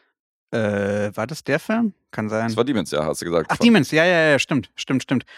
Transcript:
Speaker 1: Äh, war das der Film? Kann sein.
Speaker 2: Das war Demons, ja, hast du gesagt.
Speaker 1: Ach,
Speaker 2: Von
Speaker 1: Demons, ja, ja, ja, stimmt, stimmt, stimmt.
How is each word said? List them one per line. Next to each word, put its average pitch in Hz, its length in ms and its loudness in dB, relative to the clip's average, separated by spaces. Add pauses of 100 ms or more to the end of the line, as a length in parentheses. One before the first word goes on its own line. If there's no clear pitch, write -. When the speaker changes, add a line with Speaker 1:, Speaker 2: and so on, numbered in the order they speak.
(500)
Speaker 1:
Äh, 104 640 -2
war 107 120 -4
das 147 180 -12
der 143 160 0
Film? 226 320 -2 (180)
Kann 107 200 -4
sein. 110 180 0
Speaker 2:
Das 113 80 -2
war 120 80 2
Demons, 120 260 0
ja, 76 140 -2
hast 76 160 -4
du 82 60 -8
gesagt. 85 240 0
Speaker 1:
Ach, 160 80 0
Speaker 2:
Von - 80 2
Speaker 1:
Demons, 214 240 4
ja, 156 160 4
ja, 165 240 4
ja, 139 80 4
stimmt, 131 380 -2
stimmt, - 260 -2
stimmt. 127 220 -2 (140)